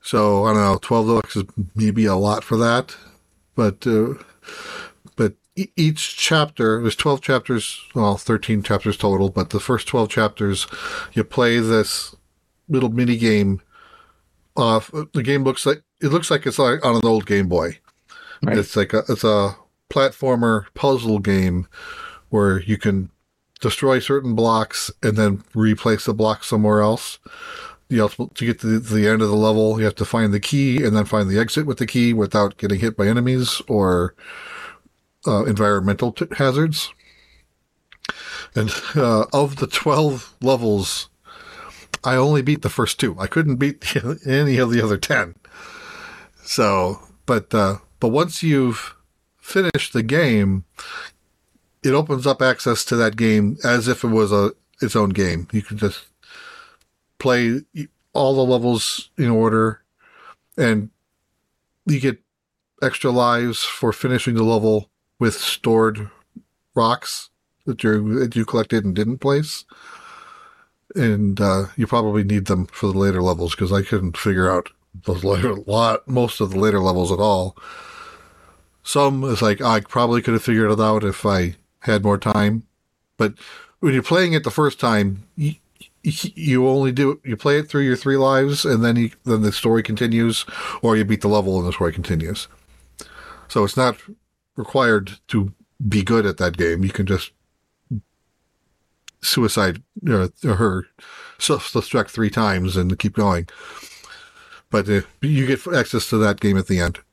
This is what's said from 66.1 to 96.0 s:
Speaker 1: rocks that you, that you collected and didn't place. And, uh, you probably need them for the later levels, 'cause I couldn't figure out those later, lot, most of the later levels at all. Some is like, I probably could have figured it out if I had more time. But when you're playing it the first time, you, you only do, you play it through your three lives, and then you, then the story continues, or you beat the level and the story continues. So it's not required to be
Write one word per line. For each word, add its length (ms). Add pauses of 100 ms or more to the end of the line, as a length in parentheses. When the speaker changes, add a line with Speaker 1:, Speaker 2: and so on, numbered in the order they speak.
Speaker 1:
rocks 560 (340)
that 180
you, 360
that 180
you 80
collected 400
and 100
didn't 240
place. 460 (1300)
And, 460
uh, 260 (100)
you 100
probably 380
need 220
them 200
for 220
the 100
later 240
levels, 320
'cause 180
I 100
couldn't 360
figure 320
out 180 (380)
those 180
later, 300
lot, 520
most 340
of 100
the 80
later 220
levels 300
at 80
all. 380 (1300)
Some 420
is 160
like, 220
I 180
probably 420
could 120
have 80
figured 280
it 100
out 220
if 240
I 300 (240)
had 240
more 140
time. 460 (520)
But 180 (460)
when 140
you're 80
playing 320
it 100
the 80
first 260
time, 460 (120)
you, 180 (480)
you 640
only 240
do, 320
you 120
play 220
it 100
through 140
your 140
three 220
lives, 460
and 200
then 120
you, 140 (140)
then 180
the 100
story 300
continues, 640 (380)
or 140
you 80
beat 180
the 60
level 300
and 80
the 60
story 200
continues. 540 (1040)
So 160
it's 120
not 200 (580)
required 640 (100)
to 240 (360)
be 160